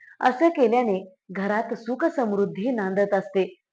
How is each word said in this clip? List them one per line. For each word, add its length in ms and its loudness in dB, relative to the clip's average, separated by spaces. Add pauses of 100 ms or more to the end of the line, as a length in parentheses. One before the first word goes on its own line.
(200)
असं 280 4
केल्याने 680 0 (160)
घरात 440 -4
सुख 300 -4
समृद्धी 680 -2
नांदत 440 0
असते, 440 -2 (140)